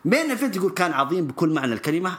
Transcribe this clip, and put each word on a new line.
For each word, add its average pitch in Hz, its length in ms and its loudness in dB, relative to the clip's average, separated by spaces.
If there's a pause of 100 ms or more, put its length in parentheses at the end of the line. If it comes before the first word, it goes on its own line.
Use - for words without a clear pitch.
مين 285 240 2
إيفنت 240 260 -2
يقول 185 160 0
كان 175 220 0
عظيم 143 340 0
بكل 156 220 0
معنى 135 240 0
الكلمة، 170 460 -2